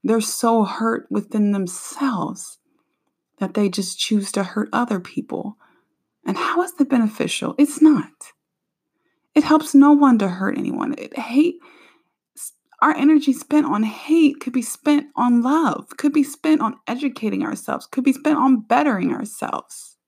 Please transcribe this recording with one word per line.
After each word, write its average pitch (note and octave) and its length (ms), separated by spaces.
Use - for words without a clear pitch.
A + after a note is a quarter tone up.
They're A3 180
so A3+ 420
hurt A3+ 460
within G#3 420
themselves F#3+ 1080
that F#3 140
they G#3 160
just F3+ 300
choose G3+ 340
to G3 100
hurt G#3 280
other A3+ 280
people. - 580
And G3 120
how - 240
is F4 140
that C#4 140
beneficial? - 680
It's D4 240
not. D4 500
It D4+ 80
helps D4+ 300
no C#4+ 180
one C#4 280
to G3 80
hurt F#3 300
anyone. - 400
It, - 200
hate, C#4+ 380
s-, - 160
our D4+ 140
energy C#4+ 380
spent - 320
on G3+ 180
hate D4+ 560
could - 140
be B3+ 80
spent D4 540
on A#3+ 260
love, C#4 560
could D4 160
be D4 100
spent - 380
on A3 140
educating A3+ 560
ourselves, - 440
could B3+ 160
be C4+ 100
spent - 240
on C4 240
bettering A3+ 520
ourselves. - 800